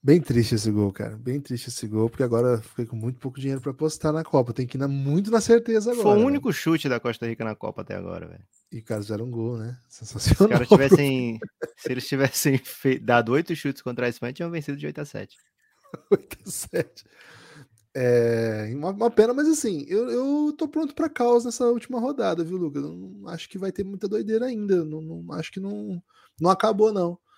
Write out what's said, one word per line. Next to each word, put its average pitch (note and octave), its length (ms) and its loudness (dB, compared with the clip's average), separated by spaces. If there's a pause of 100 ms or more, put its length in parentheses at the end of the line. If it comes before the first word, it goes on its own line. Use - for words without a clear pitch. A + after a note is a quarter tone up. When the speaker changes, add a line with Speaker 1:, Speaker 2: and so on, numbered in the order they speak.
Speaker 1:
Bem D3+ 180 6
triste A#2+ 340 2
esse A2 160 0
gol, G#2 220 2
cara. G#2+ 240 -8
Bem B2+ 240 -6
triste B2 280 -10
esse - 200 -10
gol, A2 200 0
porque A2+ 140 -4
agora A#2+ 260 2 (100)
eu A2+ 40 -6
fiquei - 240 -8
com - 80 -12
muito A#2 240 -6
pouco C3 220 -10
dinheiro C3+ 200 -4
pra C3+ 120 -6
apostar D#3 400 -2
na D#3+ 100 -2
Copa. B2+ 300 2
Tem B2+ 120 -4
que B2 120 -10
ir - 20 -4
na, C3+ 80 -2
muito C#3+ 460 0
na A3+ 80 6
certeza A3+ 520 4
Speaker 2:
Foi A#3+ 80 -2
Speaker 1:
agora, G#3 180 6
Speaker 2:
o - 20 6
Speaker 1:
né? A#3+ 60 6
Speaker 2:
único C#4 260 0
chute D#3 360 0
da A#2+ 120 0
Costa A#2 260 -4
Rica A2+ 180 -6
na G#2+ 120 -4
Copa - 260 -8
até G2 140 -8
agora, F2 320 -10
velho. F2+ 140 -20 (280)
Speaker 1:
E - 80 -12
o A2 60 -14
cara G#2+ 180 -6
fizeram G#2+ 220 -6
um B2+ 80 -10
gol, A#2 240 -4
né? A#2 200 -10 (120)
Speaker 2:
Se - 160 -20
os - 60 -16
Speaker 1:
Sensacional. - 400 4
Speaker 2:
caras A#3 180 2
tivessem, C3+ 720 4 (360)
se - 140 -8
eles B2+ 160 -4
tivessem C3+ 520 0
<laughs> - 40 -4
fe-, - 380 -2
dado A#2 320 2
oito D#3 240 0
chutes C#3 260 -8
contra B2 240 -4
a - 20 0
Espanha, A#2+ 240 -6
tinham E3+ 180 -8
vencido D3 280 -8
de D3 80 -10
oito D3+ 140 -10
a D3+ 40 -6
sete. - 320 -14 (460)
Speaker 1:
<laughs> - 300 -8
Oito - 340 -2
a F#3+ 40 -14
sete. - 540 -6 (880)
É, A#2 840 2
uma, D3+ 140 -4
uma G#3+ 200 0
pena, A3+ 220 6
mas C#4+ 160 2
assim, G#3+ 400 0
eu, A3+ 220 0
eu C#4+ 420 0
tô D4 160 -4
pronto D4+ 260 -4
pra D#4+ 140 -2
caos A#3+ 360 2
nessa B3 220 -4
última A#3+ 320 -2
rodada, A3 460 -2
viu, F3+ 140 -6
Lucas? C#3+ 260 -4
Eu D#3 100 -10
não F#3+ 340 -16
acho E3+ 200 -12
que - 100 -16
vai F#3 140 -6
ter G#3 120 -6
muita G3 220 -8
doideira A3 400 -2
ainda. G3+ 380 0
Não, D#3 160 -8
não, E3 340 -12
acho E3+ 160 -8
que - 80 -12
não, G3 420 -8 (400)
não E3+ 100 4
acabou, G#3+ 420 4
não. F3 260 0 (200)